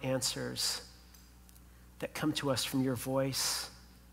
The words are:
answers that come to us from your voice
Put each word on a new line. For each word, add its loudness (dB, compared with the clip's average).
answers 0
that -6
come 2
to 0
us 2
from 2
your 4
voice 0